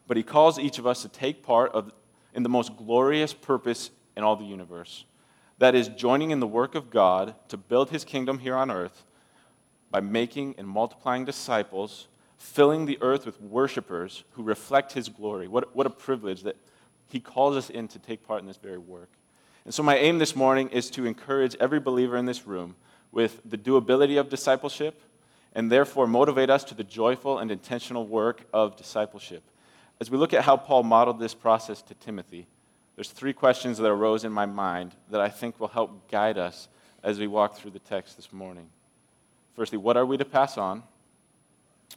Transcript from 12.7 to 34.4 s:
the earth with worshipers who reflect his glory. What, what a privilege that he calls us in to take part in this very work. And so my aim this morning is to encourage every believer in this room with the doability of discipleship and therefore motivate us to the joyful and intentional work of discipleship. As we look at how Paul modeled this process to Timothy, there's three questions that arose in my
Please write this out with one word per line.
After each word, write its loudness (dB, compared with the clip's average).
the -4
earth 0
with -14
worshipers -6
who -16
reflect -2
his -8
glory. -10
What, -4
what 2
a -2
privilege -6
that -6
he -10
calls 0
us -8
in -10
to -20
take -14
part -6
in -14
this -18
very -14
work. -20
And -12
so -2
my 6
aim 4
this 0
morning 2
is -2
to -6
encourage -2
every 0
believer 0
in -2
this -8
room -10
with -2
the -10
doability 4
of 2
discipleship -4
and -2
therefore 4
motivate 4
us 4
to -18
the -8
joyful -2
and -6
intentional -8
work -2
of 2
discipleship. -8
As -10
we 0
look 2
at 4
how 8
Paul 4
modeled 4
this -6
process 0
to -20
Timothy, -16
there's -14
three -6
questions 2
that 2
arose 2
in -6
my -2